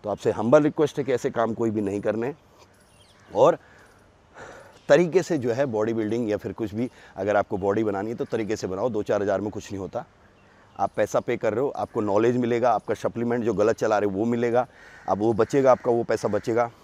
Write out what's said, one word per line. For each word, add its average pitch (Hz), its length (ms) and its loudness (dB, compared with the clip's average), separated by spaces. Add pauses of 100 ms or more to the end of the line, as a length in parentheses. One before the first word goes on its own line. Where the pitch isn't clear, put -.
तो 104 60 -4
आपसे 104 200 -2
हम्बल 117 320 4
रिक्वेस्ट 147 360 0
है 143 60 -4
कि 131 80 -2
ऐसे 123 180 -2
काम 117 240 0
कोई 113 160 0
भी 107 100 -2
नहीं 101 200 -2
करने। 110 320 -2 (960)
और 123 280 4 (1300)
तरीके 156 340 4
से 165 160 -2
जो 120 140 0
है 131 140 0
बॉडी 110 260 0
बिल्डिंग 113 380 -2
या 104 60 2
फिर 98 160 -8
कुछ 104 220 -6
भी, 117 160 -4 (260)
अगर 101 200 0
आपको 101 220 0
बॉडी 101 260 0
बनानी 101 260 -2
है 117 60 -6
तो 139 80 -6
तरीके 110 320 -4
से 107 100 -8
बनाओ। 95 220 -4
दो 107 140 -4
चार 104 200 -2
हज़ार 98 180 0
में 104 100 -6
कुछ 101 220 -14
नहीं 98 80 -8
होता। 95 240 -10 (720)
आप 98 200 -2
पैसा 113 240 0
पे 120 160 -4
कर 110 160 -2
रहे 110 100 -2
हो, 143 60 0
आपको 113 320 -6
नॉलेज 110 360 2
मिलेगा, 120 340 2
आपका 107 240 -2
सप्लीमेंट 117 500 -4
जो 110 100 0
गलत 104 220 2
चला 107 220 0
रहे 104 120 0
हो 95 80 -6
वो 107 60 0
मिलेगा, 120 420 0 (420)
अब 95 100 0
वो 110 140 2
बचेगा, 127 400 4
आपका 123 180 2
वो 120 120 2
पैसा 113 260 -2
बचेगा 113 420 0 (140)